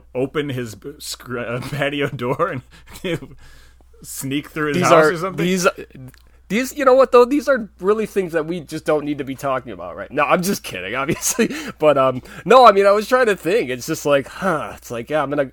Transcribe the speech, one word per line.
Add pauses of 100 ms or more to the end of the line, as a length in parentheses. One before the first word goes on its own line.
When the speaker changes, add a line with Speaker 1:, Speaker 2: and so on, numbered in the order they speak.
(140)
Speaker 1:
open
his
b-,
scr-,
uh,
<laughs>
patio
door
and (400)
<laughs> (680)
sneak
through
his
Speaker 2:
These
Speaker 1:
house
Speaker 2:
are,
Speaker 1:
or
something?
Speaker 2:
these, (840)
these,
you
know
what,
though?
These
are (100)
really
things
that
we
just
don't
need
to
be
talking
about
right
now.
I'm
just
kidding,
<laughs>
obviously. (300)
But,
um, (240)
no,
I
mean,
I
was
trying
to
think.
It's
just
like,
huh.
It's
like,
yeah,
I'm
gonna,